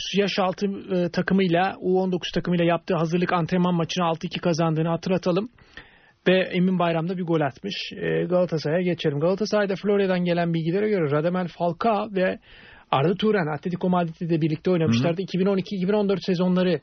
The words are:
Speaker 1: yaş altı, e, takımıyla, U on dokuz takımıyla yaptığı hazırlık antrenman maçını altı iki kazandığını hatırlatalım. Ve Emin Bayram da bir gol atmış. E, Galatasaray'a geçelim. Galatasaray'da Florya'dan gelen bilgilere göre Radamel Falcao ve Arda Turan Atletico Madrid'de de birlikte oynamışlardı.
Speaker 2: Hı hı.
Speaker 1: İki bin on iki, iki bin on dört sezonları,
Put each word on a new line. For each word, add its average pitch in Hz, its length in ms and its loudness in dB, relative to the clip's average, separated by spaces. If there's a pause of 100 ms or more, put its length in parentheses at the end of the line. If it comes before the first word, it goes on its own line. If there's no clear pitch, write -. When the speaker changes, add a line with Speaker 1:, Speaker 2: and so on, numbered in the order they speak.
(160)
Speaker 1:
yaş 196 220 0
altı, 190 280 0
e, 190 440 -2
takımıyla, 185 720 2
U 185 200 2
on 190 120 0
dokuz - 220 -4
takımıyla 175 300 0
yaptığı 170 320 0
hazırlık 170 360 0
antrenman 180 420 2
maçını 170 300 -2
altı 165 220 -2
iki 170 140 -8
kazandığını 165 480 0
hatırlatalım. 180 600 -2 (800)
Ve 185 100 6
Emin 185 400 2
Bayram 170 300 0
da 190 80 -4
bir 180 60 -6
gol 165 180 0
atmış. - 520 -6
E, 165 320 -2
Galatasaray'a 170 580 0
geçelim. 165 380 -2
Galatasaray'da 196 560 0
Florya'dan 196 480 0
gelen 170 300 0
bilgilere 170 340 0
göre 180 220 0
Radamel 170 380 0
Falcao 202 680 -2
ve 185 240 0 (540)
Arda 147 220 2
Turan 208 320 0
Atletico 170 420 -4
Madrid'de 175 420 -2
de 165 100 2
birlikte 156 300 0
oynamışlardı. 160 460 2
Speaker 2:
Hı 190 60 -4
hı. - 0 -
Speaker 1:
İki 175 160 -4
bin 185 80 2
on 202 100 2
iki, 190 200 -4
iki 180 120 0
bin 202 40 2
on 208 160 2
dört 196 160 0
sezonları, 180 580 2